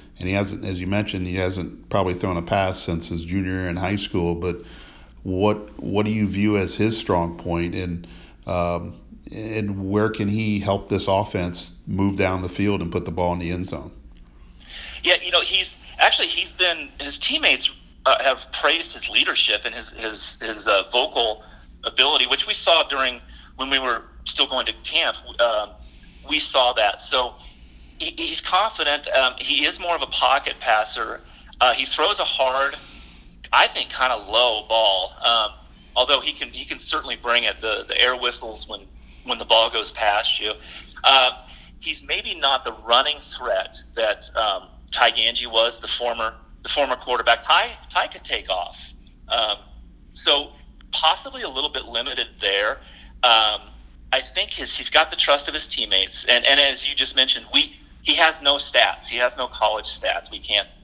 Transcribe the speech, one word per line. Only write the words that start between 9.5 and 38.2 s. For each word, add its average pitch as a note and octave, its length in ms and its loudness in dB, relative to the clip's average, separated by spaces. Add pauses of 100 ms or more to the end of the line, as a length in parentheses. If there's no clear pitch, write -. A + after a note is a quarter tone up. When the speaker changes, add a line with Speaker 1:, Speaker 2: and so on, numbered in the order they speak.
Speaker 1:
where G#2 200 4
can A2 180 -2
he G#2 320 0
help G2+ 300 0
this G2 180 0
offense F#2+ 640 0 (160)
move G2 300 0
down F#2 240 0
the F#2 80 -4
field G2 320 0
and F2 100 -4
put F2 140 -2
the E2+ 60 -6
ball F2 200 0
in F2 80 -4
the F2 120 -4
end F2+ 180 -4
zone? - 240 -10 (1080)
Speaker 2:
Yeah, F3 220 2
you F3+ 80 -8
know, F3 100 2
he's F#3 360 -4 (200)
actually, G#3+ 300 4
he's F3+ 240 -4
been, E3 380 -2 (100)
his C#3+ 180 -8
teammates, A#3 560 2 (320)
uh, C3+ 160 4
have C3 300 2
praised D#3+ 400 0
his - 180 -6
leadership A2 540 2
and A2+ 100 -6
his, A#2 180 -12
his, A2 500 -8
his, A2 260 -6
uh, G2 240 4
vocal A#2+ 500 0 (440)
ability, C3 420 2
which C3 180 -2
we G#3 80 -4
saw E3 300 4
during, C3 380 -2 (340)
when C3 140 -6
we C3+ 100 2
were B2 220 -2 (240)
still - 220 0
going B2+ 180 -2
to A2 80 -4 (100)
camp. D3+ 320 0 (240)
Um, A2 300 2 (580)
we D3 120 -2
saw B2 340 2
that. G#2 280 2
So B2+ 340 -2 (640)
he, D3+ 80 -6
he's E3 340 -6
confident. D#3+ 680 0
Um, C3 280 4
he C#3+ 280 0
is F#3 140 -2
more F3 160 0
of D3 60 -2
a C3+ 60 -6
pocket C3+ 520 2
passer. A2 600 0 (400)
Uh, B2 120 6
he C3 120 -2
throws G3 340 0
a E3 60 0
hard, C3+ 500 2 (800)
I D3+ 140 8
think, - 220 -4
kinda B2+ 280 0
low G#2+ 500 2
ball. G2+ 540 4
Um, A#2 300 2 (440)
although B2+ 240 4
he D3 140 -8
can, C3 160 -10
he C#3+ 160 -12
can - 140 -8
certainly C#3 360 -4
bring A#2 280 2
it. G#2 160 -2
The, G#2+ 280 -4
the - 140 0
air B2 160 2
whistles A#2+ 500 -6